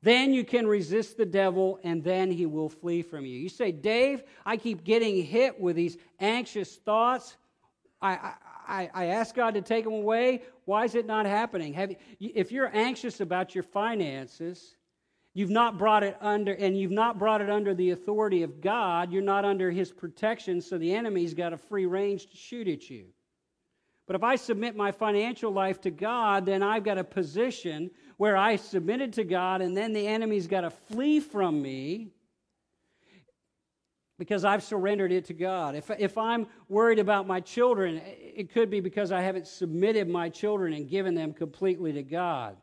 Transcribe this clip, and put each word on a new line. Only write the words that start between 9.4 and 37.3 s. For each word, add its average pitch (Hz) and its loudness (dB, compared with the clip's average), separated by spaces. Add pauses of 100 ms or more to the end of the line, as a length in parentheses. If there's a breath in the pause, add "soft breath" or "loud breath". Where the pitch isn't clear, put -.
to 208 -2
take 226 0
them 220 -4
away. 233 2 (240 loud breath)
Why 208 2
is 214 0
it 233 2
not 214 0
happening?" 202 -2
Have 185 -4 (220 loud breath)
you, 220 -8
if 190 0
you're 262 0
anxious 233 -2
about 185 -2
your 180 -2
finances, 175 -4 (560)
you've 185 0
not 220 4
brought 214 6
it 196 -2
under, 208 0
and 196 0
you've 190 0
not 220 2
brought 214 4
it 208 -2
under 208 0
the 180 2
authority 196 0
of 147 -8
God, 180 0
you're 190 0
not 196 2
under 190 2
His 180 -2
protection, 190 -4
so 175 -6
the 165 0
enemy's 196 -2
got 170 -4
a 160 -8
free 196 -2
range 196 -2
to - -20
shoot 233 -8
at 147 -2
you. 107 -16 (1000)
But 185 -2
if 180 -4
I 247 4
submit 226 -4
my 202 0
financial 214 0
life 190 0
to 190 -2
God, 202 0
then 196 2
I've 208 0
got 202 0
a 180 -2
position 180 -4 (280 loud breath)
where 208 4
I 208 4
submitted 208 -2
to 220 0
God, 185 0
and 180 -2
then 214 -2
the 208 0
enemy's 214 0
gotta 180 0
flee 277 0
from 185 0
me 139 -6 (2000 soft breath)
because 185 -2
I've 202 4
surrendered 196 0
it 185 2
to - -12
God. 170 -4
If, 196 -8
if 202 -2
I'm 226 0 (220 loud breath)
worried 220 4
about 202 4
my 185 -2